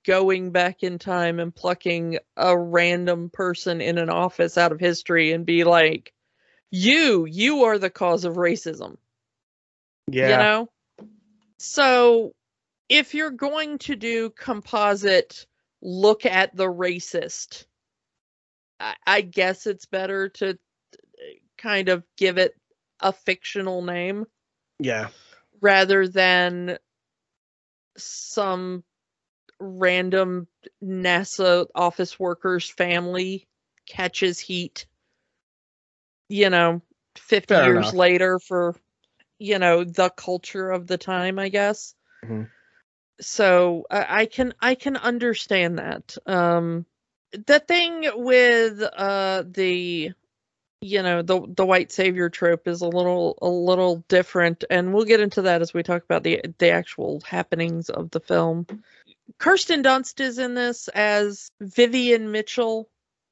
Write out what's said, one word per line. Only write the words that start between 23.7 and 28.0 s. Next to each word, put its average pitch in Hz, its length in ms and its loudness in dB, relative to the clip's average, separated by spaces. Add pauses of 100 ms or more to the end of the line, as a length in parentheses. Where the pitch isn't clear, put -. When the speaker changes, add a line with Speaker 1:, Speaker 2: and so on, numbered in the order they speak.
Speaker 1:
name. 180 440 -6 (520)
Speaker 2:
Yeah. 113 300 -4 (540)
Speaker 1:
Rather 196 440 4
than 180 720 0 (1200)
some 185 880 -8 (760)